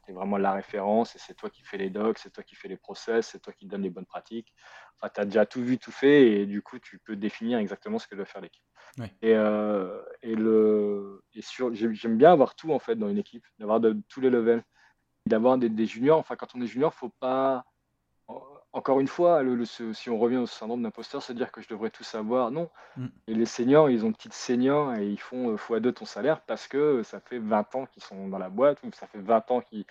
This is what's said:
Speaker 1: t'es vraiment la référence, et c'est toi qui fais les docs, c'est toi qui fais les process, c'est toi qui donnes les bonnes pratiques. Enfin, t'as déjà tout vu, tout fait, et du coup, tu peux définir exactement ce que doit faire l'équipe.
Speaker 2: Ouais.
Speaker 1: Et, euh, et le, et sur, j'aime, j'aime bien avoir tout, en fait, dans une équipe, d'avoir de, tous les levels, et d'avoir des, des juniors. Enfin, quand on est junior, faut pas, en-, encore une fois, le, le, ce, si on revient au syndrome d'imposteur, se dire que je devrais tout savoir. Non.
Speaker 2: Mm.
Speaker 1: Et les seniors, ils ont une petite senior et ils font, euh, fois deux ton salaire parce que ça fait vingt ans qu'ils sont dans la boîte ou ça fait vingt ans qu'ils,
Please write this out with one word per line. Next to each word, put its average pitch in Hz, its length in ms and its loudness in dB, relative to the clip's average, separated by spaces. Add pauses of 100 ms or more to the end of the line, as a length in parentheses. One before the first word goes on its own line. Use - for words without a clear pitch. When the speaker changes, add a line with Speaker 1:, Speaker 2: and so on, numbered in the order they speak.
Speaker 1:
t'es 95 60 -16
vraiment 95 240 -4
la - 160 2
référence, 104 640 -2
et - 20 -20
c'est - 160 -20
toi 107 140 -12
qui - 140 -20
fais - 160 -12
les 95 120 -4
docs, - 280 -2
c'est - 120 -20
toi 202 120 -18
qui - 120 -20
fais - 140 -18
les 185 80 -12
process, 226 560 -4
c'est 202 80 -16
toi 101 120 -18
qui - 140 -20
donnes 98 160 -8
les 92 80 -4
bonnes 92 160 -12
pratiques. - 460 -14 (480)
Enfin, 104 120 -8
t'as 104 120 -4
déjà 104 220 2
tout 123 160 -6
vu, 123 160 0
tout - 140 -18
fait, 135 400 8
et 101 140 0
du 101 160 -6
coup, - 160 -16
tu - 200 -20
peux - 180 -12
définir 214 420 -4
exactement 190 400 -6
ce - 80 -18
que - 80 -20
doit - 120 -10
faire - 160 -16
l'équipe. - 220 -20 (340)
Speaker 2:
Ouais. 113 140 -12 (100)
Speaker 1:
Et, 113 120 6
euh, 104 640 0 (220)
et 113 120 -6
le, 107 880 2 (120)
et 107 80 -14
sur, 123 320 -6
j'aime, 110 200 -2
j'aime 113 220 -2
bien 151 160 10
avoir 135 220 6
tout, 160 180 -6
en 131 60 0
fait, 117 180 -4
dans 107 120 -2
une 101 100 -2
équipe, 110 260 -8 (140)
d'avoir 110 220 0
de, 110 160 4 (120)
tous - 120 -14
les 127 100 4
levels, 117 340 4 (600)
et 107 40 0
d'avoir 117 280 4
des, 120 100 2
des 110 180 0
juniors. 135 320 4
Enfin, 127 180 -6
quand - 180 -12
on 123 80 -10
est 120 40 -4
junior, 127 280 -2
faut 120 260 -12
pas, 131 440 -2 (640)
en-, 127 140 -16 (300)
encore 139 280 2
une 139 80 0
fois, 175 340 4
le, 127 120 0
le, 117 120 -2
ce, 113 260 -10
si - 160 -14
on 113 100 -2
revient 120 200 2
au 120 80 -2
syndrome 117 360 -8
d'imposteur, 117 400 -10
se 127 100 -12
dire 120 200 -6
que 113 80 -18
je - 80 -20
devrais 110 220 -6
tout - 140 -20
savoir. 113 460 -2
Non. 160 200 -6 (260)
Speaker 2:
Mm. 127 100 -8 (200)
Speaker 1:
Et 110 80 -4
les 113 120 2
seniors, 135 440 6
ils 113 140 2
ont 113 40 2
une 110 60 0
petite - 200 -20
senior 131 600 0
et 101 140 -2
ils 104 120 -4
font, 127 320 -6
euh, 104 40 -4
fois 113 240 -4
deux 120 120 0
ton 113 120 -10
salaire 135 380 -2
parce - 260 -8
que 139 340 0
ça 104 180 -12
fait 123 180 -12
vingt 107 360 -2
ans 131 120 -6
qu'ils - 160 -20
sont 98 260 -14
dans 95 100 -8
la 92 120 -8
boîte 139 320 2
ou 117 100 -12
ça - 140 -20
fait 107 140 -18
vingt 110 300 0
ans 123 120 0
qu'ils, 107 280 -10